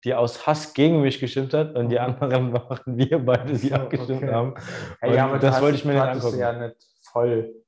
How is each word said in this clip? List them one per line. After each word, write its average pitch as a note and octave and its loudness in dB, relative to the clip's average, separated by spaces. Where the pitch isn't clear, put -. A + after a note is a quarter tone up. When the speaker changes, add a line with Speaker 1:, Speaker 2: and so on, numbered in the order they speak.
Speaker 1:
die B2 -2
aus A#2+ -2
Hass D3+ -2
gegen D#3 4
mich C3+ 0
gestimmt C3 -4
hat D#3 0
und A#2+ 0
die A#2+ 2
Speaker 2:
Mhm. A#2+ 2
Speaker 1:
anderen B2+ 0
<laughs> A#2+ -4
waren B2+ -8
wir C#3 2
beide, B2 2
die B2+ 0
Speaker 2:
So, C#3 -2
Speaker 1:
abgestimmt C3 -4
Speaker 2:
okay. C3 -2
Speaker 1:
haben. B2 -2
Speaker 2:
Ey, B2+ 0
Speaker 1:
Und B2 4
Speaker 2:
aber C3+ 2
Speaker 1:
das C3+ 4
Speaker 2:
du C3 4
Speaker 1:
wollte D3 4
Speaker 2:
hast, C3+ -2
Speaker 1:
ich - -12
mir C#3+ 0
Speaker 2:
du C#3 4
Speaker 1:
nicht C3 2
Speaker 2:
hattest B2+ -4
Speaker 1:
angucken. A#2+ -2
Speaker 2:
ja A#2+ 0
nicht A2+ -12
voll A#2+ 2